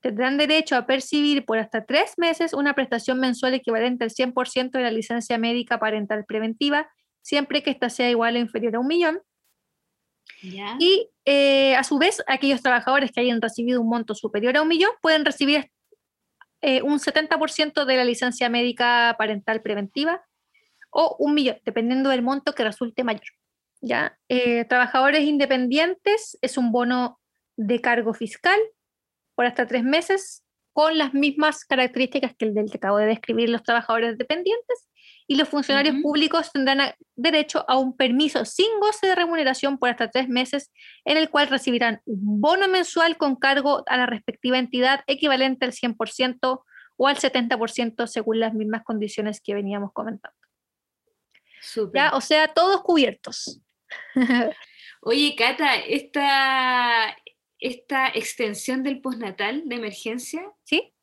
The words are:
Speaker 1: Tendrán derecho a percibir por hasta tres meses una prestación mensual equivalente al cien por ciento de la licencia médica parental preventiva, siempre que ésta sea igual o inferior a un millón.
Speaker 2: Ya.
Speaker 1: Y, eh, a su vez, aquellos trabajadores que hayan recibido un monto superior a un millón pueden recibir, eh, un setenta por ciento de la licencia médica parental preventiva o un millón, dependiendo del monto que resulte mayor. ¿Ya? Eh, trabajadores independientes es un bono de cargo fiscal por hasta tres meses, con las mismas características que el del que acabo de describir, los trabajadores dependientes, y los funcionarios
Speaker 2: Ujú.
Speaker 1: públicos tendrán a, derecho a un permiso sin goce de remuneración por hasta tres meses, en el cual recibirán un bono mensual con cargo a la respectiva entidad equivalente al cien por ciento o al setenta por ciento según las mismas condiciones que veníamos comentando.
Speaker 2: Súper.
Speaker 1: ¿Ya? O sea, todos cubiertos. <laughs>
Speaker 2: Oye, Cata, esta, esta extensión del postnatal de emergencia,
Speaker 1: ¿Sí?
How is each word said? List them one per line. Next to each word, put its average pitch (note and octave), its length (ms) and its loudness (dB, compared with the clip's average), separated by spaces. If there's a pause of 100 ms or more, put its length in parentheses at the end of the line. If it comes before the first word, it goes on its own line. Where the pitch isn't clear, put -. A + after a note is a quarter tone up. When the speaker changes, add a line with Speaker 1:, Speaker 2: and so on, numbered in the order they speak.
Speaker 1:
Tendrán B3+ 360 -2
derecho D4+ 400 2
a B3 80 0
percibir C#4 600 0
por A3 120 0
hasta A3 280 -4
tres E4 320 0
meses E4 360 0
una C#4+ 200 0
prestación B3+ 460 -2
mensual B3+ 340 0
equivalente A#3+ 520 -2
al A3+ 60 -4
cien B3 220 -2
por B3 140 -2
ciento B3+ 300 -4
de B3+ 80 0
la A#3 60 0
licencia A#3 460 -4
médica A#3 400 -2
parental G#3+ 480 -2
preventiva, C#4 640 -2 (320)
siempre C#4+ 420 -2
que C#4+ 80 -2
ésta B3 180 -2
sea B3 200 0
igual A#3 260 2
o A#3+ 40 0
inferior A3+ 380 -4
a - 20 -2
un B3 80 -2
millón. E4+ 340 0 (1200)
Speaker 2:
Ya. G3+ 380 -12
Speaker 1:
Y, F#4 300 4 (160)
eh, C#4 500 4
a C4 80 2
su C#4+ 140 0
vez, F4 300 2
aquellos C#4 340 2
trabajadores B3+ 500 2
que - 80 -4
hayan A#3+ 220 2
recibido A#3+ 400 -2
un A3+ 80 0
monto A3+ 260 -4
superior G#3+ 400 -2
a D4+ 60 4
un D#4 80 2
millón E4+ 220 2 (100)
pueden D#4 240 4
recibir, C#4+ 440 0 (920)
eh, C4 200 2
un D4 180 0
setenta D#4 380 -2
por D#4 140 0
ciento D4+ 340 -2
de C4 120 2
la B3 80 4
licencia B3 440 0
médica A#3+ 680 2
parental A3 440 -2
preventiva A3 640 -4 (680)
o D#4+ 280 2
un D4 140 2
millón, C4 320 2
dependiendo A#3+ 440 0
del B3+ 120 2
monto C#4 340 -2
que B3 80 -2
resulte A3+ 400 -4
mayor. A3 180 -2 (600)
¿Ya? - 360 -4 (120)
Eh, A#3+ 360 2
trabajadores C4 560 4
independientes D4 1200 0
es C4 160 -2
un A#3+ 140 2
bono B3 480 0 (380)
de A#3 240 0
cargo A#3+ 320 0
fiscal F4 460 0 (760)
por A#3+ 100 0
hasta A#3+ 220 0
tres A#3+ 180 -2
meses, E4+ 580 -2 (300)
con D#4 240 2
las C#4+ 160 0
mismas D4 500 0
características B3+ 720 0
que - 80 -4
el A3 80 -2
del G#3+ 160 -2
que - 80 -16
acabo G3 200 0
de G#3+ 80 2
describir, A3+ 440 0
los A#3 140 -2
trabajadores A#3 540 -2
dependientes, F#4 720 -4 (380)
y C#4 80 0
los C#4+ 120 2
funcionarios C#4+ 480 0
Speaker 2:
Ujú. C#4+ 80 -2
Speaker 1:
públicos D#4 480 0
tendrán C4+ 300 2
a, - 140 -2 (200)
derecho D4+ 540 0
a C4 80 4
un C4 180 0
permiso C4 480 0
sin - 240 0 (140)
goce G#4 260 0
de F#4 80 2
remuneración C#4+ 600 0
por B3 120 0
hasta A#3 200 -4
tres B3+ 180 -2
meses, B3+ 440 -4 (340)
en D4 120 0
el D#4 120 2
cual D4 180 2
recibirán A#3+ 580 0
un G#3 360 -2
bono F#4 260 2
mensual E4+ 480 0
con C#4+ 220 0
cargo C#4 500 0
a - 80 0
la B3 120 2
respectiva A#3+ 500 -4
entidad B3+ 500 0
equivalente C4+ 580 0
al B3 80 -4
cien A#3 220 -6
por A3 140 -4
ciento B3+ 560 -4 (320)
o C4 100 2
al C#4 100 2
setenta B3+ 400 0
por A3+ 140 -2
ciento A#3 360 -4
según A3+ 340 -2
las A3 120 -2
mismas A3 300 -4
condiciones G#3 560 -6
que - 140 -8
veníamos G3+ 400 -6
comentando. G#3+ 420 -10 (1300)
Speaker 2:
Súper. A3 400 -2
Speaker 1:
¿Ya? D4 120 2
O C4+ 80 0
sea, D#4 280 4
todos F#4 320 4
cubiertos. - 800 0 (540)
<laughs> A#3+ 400 2 (460)
Speaker 2:
Oye, C#4+ 360 2
Cata, C4+ 400 2
esta, C4 1400 0 (440)
esta C4 500 -4
extensión A3+ 760 -6
del C4+ 180 -4
postnatal A#3 640 -6
de B3 100 -8
emergencia, A#3 640 -10 (220)
Speaker 1:
¿Sí? - 400 -4